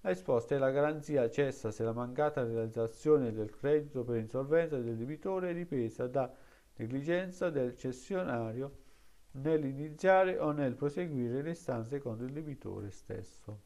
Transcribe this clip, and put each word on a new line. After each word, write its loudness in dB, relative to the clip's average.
la -4
risposta 2
è: 2
la 4
garanzia 2
cessa 0
se -2
la 0
mancata 0
realizzazione 2
del -4
credito 0
per 0
insolvenza 0
del -2
debitore -4
è -2
dipesa -2
da 0
negligenza -2
del -2
cessionario -4
nell'iniziare 4
o 2
nel 0
proseguire -2
le -4
istanze -4
contro -6
il -6
debitore -8
stesso. -12